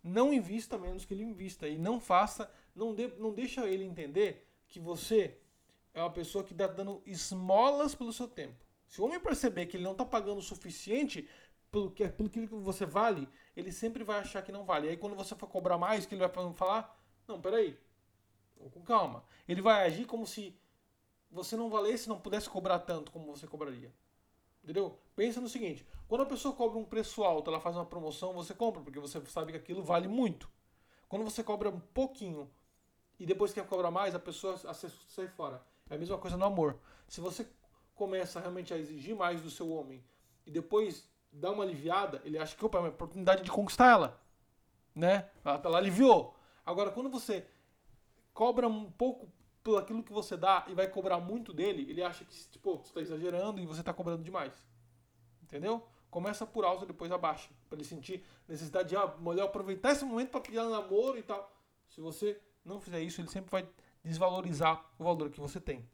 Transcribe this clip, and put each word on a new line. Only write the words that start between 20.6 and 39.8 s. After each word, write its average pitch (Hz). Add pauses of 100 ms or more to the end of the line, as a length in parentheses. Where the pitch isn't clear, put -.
você 180
não 226
valesse, 214
não 202
pudesse 208
cobrar 185
tanto 165
como 151
você 147
cobraria. 131 (680)
Entendeu? 175 (160)
Pensa 233
no 247
seguinte: 202 (220)
quando 247
a 269
pessoa 269
cobra 226
um 220
preço 220
alto, 160
ela 160
faz 170
uma 170
promoção, 170
você 175
compra, 226
porque 139
você 143
sabe 160
que 160
aquilo 175
vale 175
muito. 226 (580)
Quando 208
você 220
cobra 208
um 180
pouquinho 185 (640)
e 180
depois 196
quer 196
cobrar 180
mais, 190
a 175
pessoa 180
a-, -
sai -
fora. 135 (240)
É 151
a 151
mesma 175
coisa 175
no 190
amor. 170 (260)
Se -
você 180 (460)
começa 185
realmente 180
a 160
exigir 151
mais 175
do 160
seu 165
homem 135 (400)